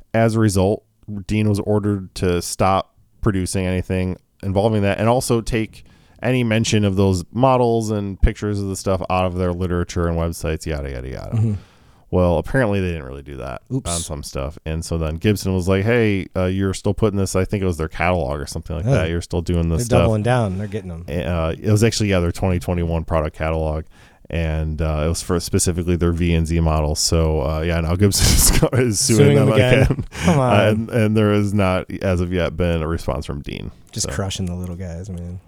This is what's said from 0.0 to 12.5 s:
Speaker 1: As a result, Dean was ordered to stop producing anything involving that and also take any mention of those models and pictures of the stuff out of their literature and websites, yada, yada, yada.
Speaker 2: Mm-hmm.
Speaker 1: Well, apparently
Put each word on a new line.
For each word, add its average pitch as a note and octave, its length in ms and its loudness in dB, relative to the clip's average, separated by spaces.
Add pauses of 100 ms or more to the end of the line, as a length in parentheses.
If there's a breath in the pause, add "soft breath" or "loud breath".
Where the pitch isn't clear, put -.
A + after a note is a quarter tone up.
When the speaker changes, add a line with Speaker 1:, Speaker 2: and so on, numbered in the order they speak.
Speaker 1:
As A2+ 220 4
a A2+ 60 2
result, G2 440 2 (420)
Dean G#2+ 220 2
was G2+ 120 2
ordered G2+ 560 -2
to F2 260 0
stop - 540 0 (260)
producing F#2+ 420 0
anything F#2 540 -2 (240)
involving G2+ 400 2
that G2 160 0
and G#2+ 100 2
also A#2+ 320 2
take A2 440 -4 (380 soft breath)
any B2+ 200 0
mention A2 420 2
of G2 120 2
those F#2+ 340 2
models A#2 600 2
and G2+ 320 -6
pictures G#2 360 0
of G2 100 -4
the F#2+ 60 -4
stuff F#2 360 -2
out F#2 160 2
of F2+ 100 -2
their F2+ 160 0
literature F2 560 -2
and E2 100 -2
websites, E2 480 -4
yada, C#2+ 240 -6
yada, B1+ 180 -10
yada. - 280 -8
Speaker 2:
Mm-hmm. A2 160 2 (580 loud breath)
Speaker 1:
Well, F2 280 2
apparently G2+ 420 0